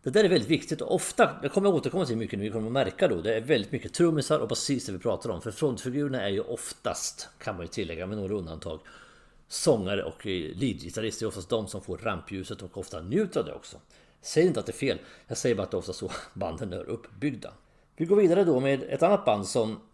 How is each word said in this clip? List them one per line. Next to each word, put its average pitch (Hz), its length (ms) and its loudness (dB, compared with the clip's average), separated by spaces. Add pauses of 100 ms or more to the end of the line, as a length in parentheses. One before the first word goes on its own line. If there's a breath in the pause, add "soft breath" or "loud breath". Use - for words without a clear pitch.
det 139 60 -2
där 208 140 6
är 185 60 6
väldigt 143 200 4
viktigt 156 320 0
och - 140 0
ofta, - 460 2
det 139 80 -2
kommer 202 180 2
jag 185 80 6
återkomma 156 300 0
till 117 120 -2
mycket 107 220 -4
nu, 101 60 -2
vi 107 60 -4
kommer 110 160 -4
att 120 60 -4
märka 135 340 2
då, 92 140 2
det 110 140 0
är 113 60 0
väldigt 120 300 0
mycket - 220 -6
trummisar 156 460 4
och - 80 -2
basister 120 460 -2
vi 90 60 -6
pratar 110 300 -2
om. 87 120 -4
För 110 100 -6
frontfigurerna 131 720 -2
är 101 80 0
ju 98 100 0
oftast, - 880 -6 (100)
kan 104 160 -6
man 87 80 -8
ju 82 40 -8
tillägga 85 380 -6
med 104 120 -6
några 98 160 -4
undantag, 80 460 -6 (720 loud breath)
sångare 101 520 0
och, - 240 -10
eh, 87 280 -4
leadgitarrister 107 720 -4
är - 20 -2
oftast 95 220 -8
de 107 180 0
som 98 140 -10
får 90 160 -8
rampljuset 98 640 -6
och 95 160 -12
ofta 90 240 -10
njuter 147 380 0
av 98 60 -2
det 73 80 -10
också. - 240 -16 (440 soft breath)
Säg 170 260 4
inte 123 120 2
att 98 60 -6
det 113 60 -6
är - 60 -8
fel, 123 200 0 (300 loud breath)
jag 120 100 -6
säger 120 180 2
bara 98 80 -2
att - 80 -6
det 101 40 -4
är 90 40 0
ofta 87 140 -8
så - 180 -6 (120 loud breath)
<laughs> - 100 -20
banden 90 400 -6
är 90 100 -8
uppbyggda. - 680 -6 (420 soft breath)
Vi 160 100 -2
går 190 100 6
vidare 196 280 8
då 147 160 6
med 135 240 2
ett 139 200 2
annat 202 220 6
band 104 220 4
som 110 320 0 (140)